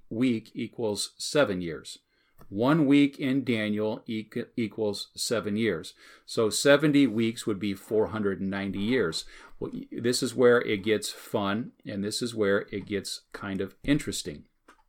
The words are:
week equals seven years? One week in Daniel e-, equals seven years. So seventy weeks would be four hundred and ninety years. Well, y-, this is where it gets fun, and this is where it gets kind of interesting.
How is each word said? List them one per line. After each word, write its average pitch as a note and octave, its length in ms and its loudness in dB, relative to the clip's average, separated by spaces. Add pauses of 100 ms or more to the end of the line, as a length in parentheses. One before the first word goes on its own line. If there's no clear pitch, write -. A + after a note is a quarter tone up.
week A#2 440 0
equals G#2+ 640 -4
seven G#2+ 440 0
years? D#2+ 380 -10 (500)
One C3+ 360 2
week C#3+ 320 4
in C3 280 -2
Daniel G#2+ 600 -2
e-, A2 200 -6 (320)
equals G#2+ 580 -4
seven G#2 400 -2
years. G#2 380 -2 (320)
So A2+ 240 0
seventy C#3+ 580 6
weeks A2+ 400 -2
would G#2+ 100 -2
be G2 160 -2
four G#2+ 340 0
hundred G2 340 -2
and F#2+ 80 -4
ninety G2 300 -4
years. G#2 460 0 (340)
Well, - 140 -8
y-, - 180 -12
this B2 300 -2
is A#2 140 -4
where A#2+ 260 8
it A2 220 -2
gets G#2+ 260 0
fun, G#2 640 -4 (140)
and G2+ 180 -4
this G#2+ 180 -4
is A#2 140 -6
where G#2 360 2
it G2+ 140 -6
gets - 360 -6 (100)
kind G2 300 -6
of F#2+ 220 -6
interesting. G2 600 -4 (460)